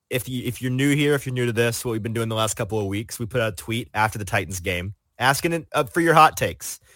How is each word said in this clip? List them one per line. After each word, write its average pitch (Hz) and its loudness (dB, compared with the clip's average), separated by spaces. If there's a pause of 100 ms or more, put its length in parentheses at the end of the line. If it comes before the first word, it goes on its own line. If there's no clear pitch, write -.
if 127 -4
you, 127 -4
if 117 -6
you're 127 -2
new 139 2
here, 147 4
if 135 -2
you're 127 -4
new 123 0
to 120 0
this, 117 0
what 123 -2
we've 110 -2
been 113 -4
doing 113 -2
the 113 -4
last 110 0
couple 107 -2
of 104 -2
weeks, 101 -6
we 120 -6
put 123 0
out 110 0
a - -16
tweet 113 -6
after 110 2
the 104 -8
Titans 92 -4
game 90 -4 (240)
asking 139 2
it, 165 -4
uh, 147 2
for 156 -4
your 165 6
hot 156 8
takes. - -6 (160)